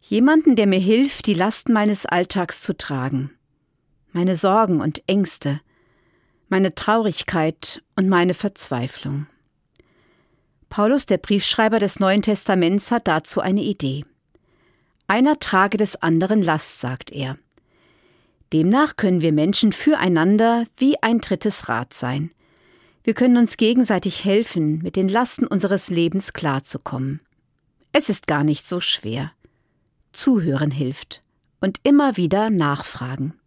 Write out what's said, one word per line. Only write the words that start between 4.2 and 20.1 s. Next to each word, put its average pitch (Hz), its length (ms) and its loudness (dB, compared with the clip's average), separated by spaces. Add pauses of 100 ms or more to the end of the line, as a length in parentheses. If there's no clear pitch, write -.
Sorgen 190 420 2
und 147 280 -4
Ängste, 160 520 -2 (880)
meine 190 260 0
Traurigkeit 190 1080 -2 (140)
und 190 100 2
meine 180 260 2
Verzweiflung. 143 920 -6 (1400)
Paulus, 233 360 0
der 190 120 0
Briefschreiber 214 600 0
des 196 200 -2
Neuen 196 220 2
Testaments, 196 680 0
hat 240 180 0
dazu 160 320 0
eine 196 200 0
Idee. 143 440 -4 (1000)
„Einer 269 320 2
trage 196 360 2
des 202 260 0
anderen 175 400 2
Last“, 160 380 0
sagt 127 320 -8
er. 135 260 -8 (1160)
Demnach 202 440 2
können 180 240 2
wir 160 100 2
Menschen 175 400 2
füreinander 214 920 2 (100)